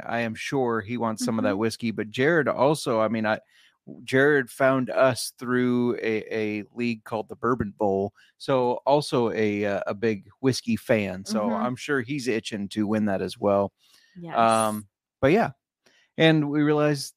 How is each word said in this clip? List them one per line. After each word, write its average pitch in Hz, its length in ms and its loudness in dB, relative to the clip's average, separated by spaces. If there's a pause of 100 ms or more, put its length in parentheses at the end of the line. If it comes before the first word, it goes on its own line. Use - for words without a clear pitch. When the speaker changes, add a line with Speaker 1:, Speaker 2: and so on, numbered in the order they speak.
Speaker 1:
I 117 160 -4
am 113 140 -6
sure 120 440 -2
he 107 160 -6
wants 113 300 -4
some 117 120 -2
of 107 60 0
that 104 80 2
Speaker 2:
Mm-hmm. 98 80 -2
Speaker 1:
whiskey, 113 320 -2
but 107 180 -6
Jared 139 380 2
also, 127 540 2
I 110 80 2
mean, 110 160 -2
I, 107 140 0 (640)
Jared 135 460 4
found 131 400 2
us 123 500 2
through 123 560 0
a, 107 280 -2 (120)
a 107 280 -2 (100)
league 117 300 -4
called 107 260 -6
the 104 60 -14
Bourbon 117 420 -2
Bowl. 98 360 0 (240)
So 123 480 0
also 135 460 2
a, 104 340 0
uh, 101 220 -2
a 107 60 -4
big 101 360 -2 (100)
whiskey 120 360 0
fan. 101 500 -2
So 107 160 -2
Speaker 2:
Mm-hmm. 104 120 -2 (120)
Speaker 1:
I'm 123 100 -4
sure 139 260 -4
he's 123 260 -6
itching 107 420 -4
to 107 180 -2
win 107 180 0
that 98 160 -2
as 92 160 -6
well. 101 340 2 (480)
Speaker 2:
Yes. 165 180 -8
Speaker 1:
Um, 110 500 2 (320)
but 135 120 4
yeah. 190 200 2 (680)
And 160 340 4
we 151 100 2
realized 147 560 0